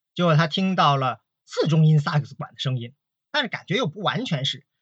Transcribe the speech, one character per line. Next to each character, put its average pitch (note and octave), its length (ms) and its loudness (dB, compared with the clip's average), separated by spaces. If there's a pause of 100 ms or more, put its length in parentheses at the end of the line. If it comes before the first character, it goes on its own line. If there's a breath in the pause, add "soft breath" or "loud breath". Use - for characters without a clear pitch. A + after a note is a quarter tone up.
(140)
结 F3 100 -2
果 E3 120 4
他 E3 100 4
听 F#3+ 280 -2
到 D3+ 220 4
了 B2+ 240 -4 (240)
四 - 240 -2
中 D#3+ 160 4
音 D#3 160 6
萨 D#3 180 -2
克 A2 60 0
斯 - 100 -16
管 - 200 -14
的 - 40 -20
声 B2+ 200 -4
音， A#2 160 -12 (360)
但 D4 120 -2
是 A3 80 -6
感 - 160 -12
觉 F#3 100 -4
又 B3+ 100 -2
不 G3 140 -8
完 F3 240 -4
全 C#3 220 -4
是， - 180 -8 (180)